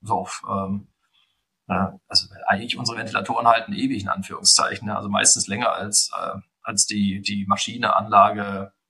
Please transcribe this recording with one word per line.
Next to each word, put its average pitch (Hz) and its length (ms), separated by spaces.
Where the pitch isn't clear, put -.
so 104 140
auf, - 340
ähm, 98 400
äh, 95 180
also - 180
eigentlich 117 300
unsere 120 220
Ventilatoren 113 480
halten 113 260
ewig 120 300
in 98 60
Anführungszeichen, - 800
ne? 104 80
Also 101 120
meistens - 380
länger 110 260
als, - 460
äh, 92 200
als - 240
die, 101 360
die 101 240
Maschine, 117 500
Anlage, 101 760